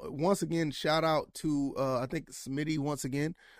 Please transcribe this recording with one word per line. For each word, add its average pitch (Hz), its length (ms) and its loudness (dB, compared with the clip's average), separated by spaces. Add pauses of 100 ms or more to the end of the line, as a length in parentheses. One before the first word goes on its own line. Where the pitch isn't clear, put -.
once 170 380 2
again, 165 280 0
shout 160 320 2
out 156 320 2
to, 143 420 0
uh, 131 220 2
I 127 80 -2
think 151 240 -6
Smitty 147 480 -4
once 143 260 -2
again. 143 300 0 (260)